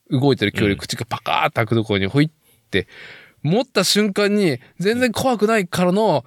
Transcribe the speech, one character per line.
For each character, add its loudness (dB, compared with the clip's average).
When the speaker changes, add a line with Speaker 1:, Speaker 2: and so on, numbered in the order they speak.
Speaker 1:
動 2
い 2
て 0
る 0
恐 0
竜、 2
Speaker 2:
う -4
ん。 -6
Speaker 1:
口 -8
が -6
パ -8
カ -6
ー 2
ッ 4
と -14
開 0
く 0
と 2
こ -4
ろ 2
に 0
ほ 2
い 2
っ -14
て、 -2
持 2
っ -4
た 0
瞬 0
間 0
に、 0
全 -2
然 0
怖 0
く 2
な 2
い -2
か 0
ら 2
の、 2